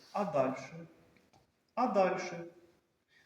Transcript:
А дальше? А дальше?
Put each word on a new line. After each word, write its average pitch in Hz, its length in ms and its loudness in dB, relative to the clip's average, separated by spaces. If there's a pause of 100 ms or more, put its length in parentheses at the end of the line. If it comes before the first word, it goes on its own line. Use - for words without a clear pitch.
(140)
А 202 120 -2
дальше? 143 640 -2 (880)
А 247 120 2
дальше? 185 560 2 (800)